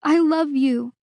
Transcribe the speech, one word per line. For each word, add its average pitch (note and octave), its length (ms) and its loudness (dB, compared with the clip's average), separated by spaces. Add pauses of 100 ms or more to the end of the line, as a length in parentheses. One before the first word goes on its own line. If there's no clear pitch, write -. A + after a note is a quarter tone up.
I D#4 160 0
love D#4+ 360 0
you. B3+ 480 0